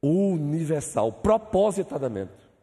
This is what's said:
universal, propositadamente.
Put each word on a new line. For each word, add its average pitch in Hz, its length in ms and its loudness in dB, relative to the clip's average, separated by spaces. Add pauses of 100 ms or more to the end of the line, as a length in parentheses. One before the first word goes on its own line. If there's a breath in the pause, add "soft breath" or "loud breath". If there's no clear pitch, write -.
universal, 156 1080 0
propositadamente. 175 1400 -2 (160)